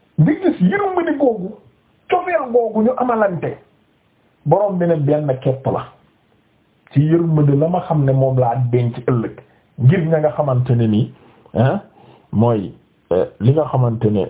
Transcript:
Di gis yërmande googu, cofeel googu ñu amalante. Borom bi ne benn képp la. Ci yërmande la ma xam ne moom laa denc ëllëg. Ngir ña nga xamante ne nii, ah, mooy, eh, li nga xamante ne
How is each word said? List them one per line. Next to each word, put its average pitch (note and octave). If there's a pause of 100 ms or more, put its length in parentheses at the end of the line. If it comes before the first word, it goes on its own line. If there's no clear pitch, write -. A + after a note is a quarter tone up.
(180)
Di E3+ (100)
gis F4
yërmande E4+
googu, A3 (600)
cofeel F4+
googu A3
ñu B3
amalante. G#3 (880)
Borom F#3+
bi F3
ne E3+
benn D3
képp B2+
la. - (1080)
Ci C#3
yërmande D#3
la D#3
ma F3+
xam D3+
ne C3+
moom C3
laa A#2+ (180)
denc A#2+ (120)
ëllëg. A2+ (380)
Ngir D#3
ña D#3+
nga D3+
xamante B2+
ne A#2
nii, G#2+ (420)
ah, C#3 (520)
mooy, G#2+ (380)
eh, F2+ (140)
li A#2+
nga D3+
xamante A#2+
ne G2+